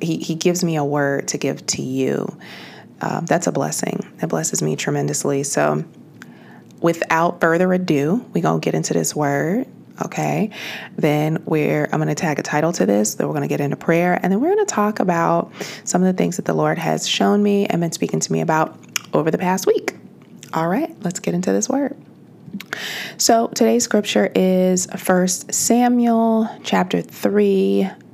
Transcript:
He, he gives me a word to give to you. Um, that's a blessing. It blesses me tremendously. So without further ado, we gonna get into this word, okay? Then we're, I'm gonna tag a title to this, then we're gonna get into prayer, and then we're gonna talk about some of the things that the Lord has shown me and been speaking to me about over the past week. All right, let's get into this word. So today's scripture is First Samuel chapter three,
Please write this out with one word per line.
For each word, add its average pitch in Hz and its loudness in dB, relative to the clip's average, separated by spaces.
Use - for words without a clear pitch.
He, 175 -2
he - -4
gives 175 0
me 165 0
a 147 0
word 139 0
to 143 -4
give 143 -4
to - -4
you. 131 -2
Um, - -2
that's 175 0
a 165 0
blessing. - -4
It 165 -2
blesses 160 -2
me 156 0
tremendously. 143 -2
So 151 0
without 170 0
further 175 4
ado, 180 0
we 175 -2
gonna 160 0
get 160 -2
into 160 -2
this 165 0
word, 151 0
okay? 156 -2
Then 156 0
we're, 151 0
I'm 151 0
gonna 151 0
tag 151 -2
a - -2
title 156 0
to 180 0
this, 208 2
then 147 -2
we're 151 -4
gonna 147 -2
get 151 -2
into 151 -2
prayer, 175 2
and 185 0
then 196 2
we're 349 2
gonna 427 2
talk 208 0
about 170 0
some - 0
of 185 4
the 185 4
things 175 0
that - -6
the 165 0
Lord 156 0
has 160 -2
shown 202 2
me 202 2
and 170 0
been 165 0
speaking 160 -2
to - -4
me 160 2
about 160 0
over 156 2
the 165 0
past 185 0
week. - 0
All 165 0
right, 302 -2
let's 180 -4
get 170 -2
into 185 0
this 202 0
word. 269 -2
So 233 4
today's 233 2
scripture - 0
is 185 2
First 185 0
Samuel 233 2
chapter 185 0
three, 196 2